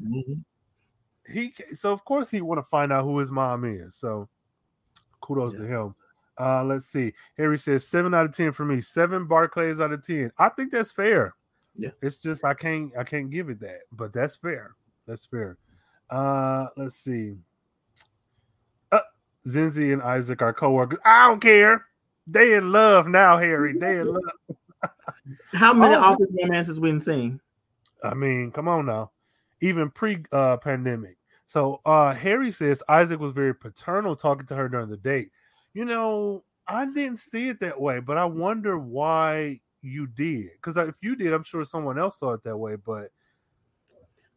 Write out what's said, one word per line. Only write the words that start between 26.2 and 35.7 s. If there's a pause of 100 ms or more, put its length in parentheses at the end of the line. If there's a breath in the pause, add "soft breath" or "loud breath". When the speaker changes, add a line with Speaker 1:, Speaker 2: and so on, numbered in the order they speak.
Speaker 1:
romances
we
done
seen? (640)
Speaker 2:
I
mean,
come
on
now. (500)
Even
pre,
uh,
pandemic. (300)
So,
uh,
Harry
says
Isaac
was
very
paternal
talking
to
her
during
the
date. (440)